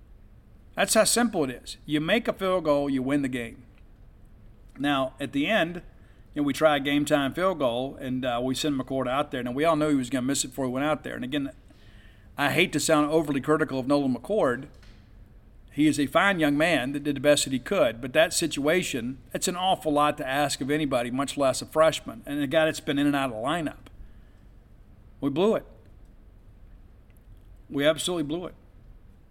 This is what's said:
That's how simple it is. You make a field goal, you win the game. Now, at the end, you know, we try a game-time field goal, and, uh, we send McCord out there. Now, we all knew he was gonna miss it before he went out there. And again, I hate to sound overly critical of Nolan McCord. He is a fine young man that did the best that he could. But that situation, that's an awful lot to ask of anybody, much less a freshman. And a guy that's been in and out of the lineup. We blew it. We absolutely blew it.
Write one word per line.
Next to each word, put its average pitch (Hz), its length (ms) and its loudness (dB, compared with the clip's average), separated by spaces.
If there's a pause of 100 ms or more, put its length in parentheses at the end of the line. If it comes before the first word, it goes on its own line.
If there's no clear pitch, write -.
(760)
That's - 180 0
how 214 120 6
simple 208 400 2
it 131 40 -6
is. - 360 -14
You 147 160 0
make 196 260 0
a - 60 -2
field 185 320 -2
goal, 143 240 2
you 135 120 0
win 139 200 0
the 135 80 -2
game. 120 340 -8 (1120)
Now, 135 440 -2
at 127 100 -6
the 143 160 -2
end, 175 340 0 (540)
you 147 60 -2
know, 147 40 0
we 143 60 0
try 151 240 6
a 143 60 0
game-time 143 520 2
field 180 260 0
goal, 127 420 -2
and, 131 240 -4
uh, 123 180 0
we 131 120 0
send 147 220 -2
McCord 131 300 -2
out 135 240 -2
there. 127 100 -4
Now, 123 120 -6
we 143 100 0
all 165 140 4
knew 151 100 2
he 147 80 2
was 127 140 -2
gonna 127 180 -2
miss 135 160 -2
it 131 60 -6
before 131 160 -4
he 123 60 -2
went 135 140 -2
out 151 180 -2
there. 120 120 -8
And 120 80 -8
again, 139 280 -4 (840)
I 139 140 0
hate 151 220 2
to 151 60 0
sound 151 300 2
overly 151 300 0
critical 143 400 0
of 123 80 -4
Nolan 143 260 2
McCord. 135 520 0 (1080)
He 151 160 2
is 147 100 4
a 143 100 0
fine 175 340 2
young 147 160 2
man 147 340 2
that 143 120 -6
did 147 120 -2
the 131 60 -6
best 143 240 4
that 135 80 -4
he 127 60 -2
could. 123 420 0
But 127 100 -8
that 160 220 4
situation, 147 840 -2 (120)
that's - 160 -4
an 185 80 -4
awful 180 380 0
lot 147 240 2
to 139 100 -8
ask 135 320 -2
of 131 100 -4
anybody, 139 400 0
much 135 280 -4
less 135 240 2
a 120 40 -10
freshman. 151 600 2
And 143 180 -4
a 139 40 -2
guy 160 180 4
that's 160 160 -2
been 143 180 -2
in 147 80 2
and 139 80 2
out 135 160 -2
of 107 60 -8
the 113 100 -4
lineup. 156 400 -4 (1300)
We 139 80 -2
blew 185 260 2
it. 143 100 -4 (2000)
We 143 140 -2
absolutely 165 380 2
blew 160 240 -6
it. - 80 -14 (760)